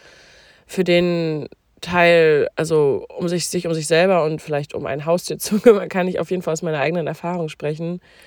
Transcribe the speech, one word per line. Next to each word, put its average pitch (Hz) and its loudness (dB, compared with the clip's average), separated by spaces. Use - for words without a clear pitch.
für - -2
den 170 0
Teil, 170 4
also 151 0
um 175 -4
sich, 170 -2
sich 175 -4
um 165 -2
sich 160 -4
selber 170 4
und 156 -4
vielleicht 147 -6
um - -8
ein 143 -6
Haustier 170 -2
<laughs> - -14
zu 214 -2
kümmern, 202 6
kann 185 -2
ich 180 -4
auf 165 -6
jeden 180 -4
Fall 160 -2
aus 160 -6
meiner 156 -4
eigenen 156 -2
Erfahrung 170 -6
sprechen. 165 -8